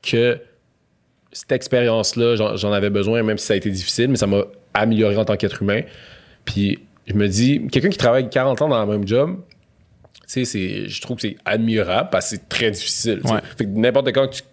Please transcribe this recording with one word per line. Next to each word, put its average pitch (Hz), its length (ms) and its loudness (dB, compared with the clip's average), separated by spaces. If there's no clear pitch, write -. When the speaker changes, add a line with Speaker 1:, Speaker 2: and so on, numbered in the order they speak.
Speaker 1:
que 117 380 0
cette - 200 -10
expérience-là, 120 840 2
j'en, 107 200 0
j'en 104 160 0
avais 101 180 2
besoin, 104 340 2
même 107 140 0
si - 80 -6
ça 107 80 2
a - 20 2
été 98 140 -2
difficile, 98 400 0
mais 127 60 2
ça 101 120 2
m'a 101 140 2
amélioré 107 420 2
en 110 80 2
tant 104 120 0
qu'être 98 240 -4
humain. 101 200 0
Puis 101 340 -2
je 98 80 -6
me 101 120 4
dis, 117 460 2
quelqu'un 151 180 2
qui 185 80 -4
travaille 123 320 4
quarante 131 320 0
ans 156 60 0
dans 117 160 2
le 101 80 -2
même 101 160 -2
job, 147 300 0
tu - 140 -20
sais, 127 180 -4
c'est, 101 440 -6
je - 120 -12
trouve 123 160 -8
que - 60 -10
c'est 104 220 -6
admirable 110 680 0
parce - 140 0
que 107 100 -4
c'est - 120 -14
très 117 220 0
difficile, 101 520 -4
tu - 60 0
sais. 110 60 2
Speaker 2:
Ouais. 104 60 0
Speaker 1:
Fait 113 80 -2
que 98 60 -6
n'importe 123 420 2
quand 131 160 2
que 135 80 -12
tu - 60 -8